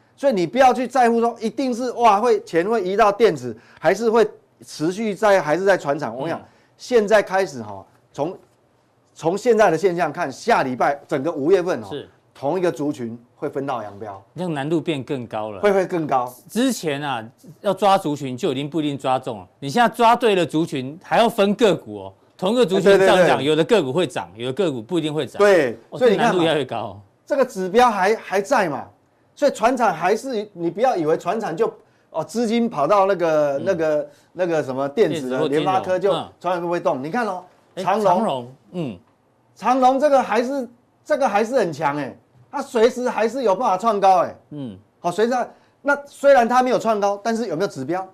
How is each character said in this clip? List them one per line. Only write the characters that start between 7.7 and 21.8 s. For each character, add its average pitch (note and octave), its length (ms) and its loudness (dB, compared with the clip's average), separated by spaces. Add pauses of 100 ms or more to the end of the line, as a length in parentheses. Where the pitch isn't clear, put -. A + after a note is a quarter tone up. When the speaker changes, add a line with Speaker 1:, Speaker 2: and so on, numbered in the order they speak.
Speaker 1:
从， D#3+ 260 -6 (760)
从 E3 220 -2
现 A3+ 200 2
在 G#3 140 6
的 D#3+ 60 0
现 E3+ 200 0
象 E3 160 -2
看， D#3+ 180 -6
下 F#3 320 0
礼 B2+ 140 -4
拜 D3 320 0
整 D3 140 -2
个 E3 100 -4
五 D3+ 180 -2
月 F#3 120 4
份 E3 200 -4
哦， G#2 80 -14
Speaker 2:
是。 A#2+ 180 -12 (260)
Speaker 1:
同 D3+ 240 -4
一 F3+ 40 -6
个 E3+ 100 0
族 D3 200 -4
群 A#2+ 240 -8 (200)
会 D3+ 120 -6
分 C#3 160 -6
道 C3 180 -6
扬 G2+ 160 -14
镳。 G2+ 220 -14 (140)
Speaker 2:
这 D#3+ 80 -8
样 F3+ 100 -4
难 C#3 160 -6
度 D#3+ 120 0
变 C#3+ 220 -6
更 B2+ 240 -8
高 G#2+ 240 -8
了。 G2 100 -12
Speaker 1:
会， G#3 120 2
会 F#3+ 140 2
更 E3 200 -4
高。 C3+ 260 -2 (160)
Speaker 2:
之 B3 240 0
前 D3 280 -4
啊， C3 240 -6 (360)
要 G3+ 120 0
抓 G3 240 4
族 D3+ 200 -2
群 C3 200 -8
就 E3 160 -2
已 - 20 -2
经 C#3+ 140 -4
不 D#3+ 120 -4
一 D3+ 40 -2
定 C#3+ 140 -4
抓 C3 200 0
中 A#2 200 -8
了， F2+ 80 -18 (140)
你 C#3 80 -8
现 A3+ 140 2
在 A3+ 120 4
抓 A#3 220 4
对 A3+ 180 2
了 F3+ 100 2
族 D#3 220 -2
群， C#3+ 360 -8
还 E3 160 -2
要 A3+ 100 4
分 G3+ 260 0
个 G3+ 200 4
股 G#2 300 -12